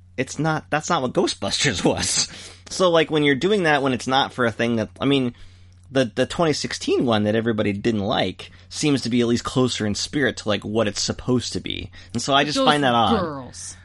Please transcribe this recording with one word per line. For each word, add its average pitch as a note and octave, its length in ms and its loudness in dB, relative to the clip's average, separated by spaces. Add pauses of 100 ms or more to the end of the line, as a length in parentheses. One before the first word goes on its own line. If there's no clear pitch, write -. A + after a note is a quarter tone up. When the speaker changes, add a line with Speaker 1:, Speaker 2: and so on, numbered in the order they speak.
(160)
Speaker 1:
it's - 240 -6
not, D#3 300 -2
that's D3+ 200 -4
not E3 120 0
what B2 120 -2
Ghostbusters - 720 -2
<laughs> D#3 40 6
was. - 380 0 (420)
So, F#3 200 2
like, D#3+ 220 4
when D3+ 120 2
you're C#3+ 120 4
doing F#3 280 2
that, D3 200 4
when C3 100 2
it's A#2 140 -4
not C3 260 2
for B2+ 120 0
a A2+ 60 2
thing A#2 260 0
that, G#2+ 120 -2 (120)
I F#2+ 40 -2
mean, C3 300 0 (560)
the, C3 140 2 (100)
the B2+ 100 2
twenty D#3+ 280 0
sixteen C#4+ 520 -2
one G#2+ 200 2
that G#2+ 100 2
everybody A2 360 0
didn't G#2 300 0
like G#2+ 480 -4 (200)
seems C#3+ 340 0
to A#2 80 -4
be B2 100 2
at A#2 60 2
least A#2+ 160 2
closer B2 420 0
in G#2 80 -2
spirit B2+ 440 -2
to, - 120 -8
like, G2+ 160 0
what G#2+ 220 0
it's G2 140 -4
supposed - 520 -2
to F2+ 60 -2
be. - 320 -10 (220)
And A#2+ 80 -4
so C#3 120 -2
I C#3 80 6
Speaker 2:
But D3 60 2
Speaker 1:
just C#3+ 100 -2
Speaker 2:
those C3+ 100 2
Speaker 1:
find D3 160 4
that B2 120 4
odd. A#2 240 4
Speaker 2:
girls. C#3+ 640 -10